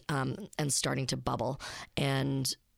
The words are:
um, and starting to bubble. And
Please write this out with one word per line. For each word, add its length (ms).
um, 400
and 140
starting 360
to 100
bubble. 420
And 580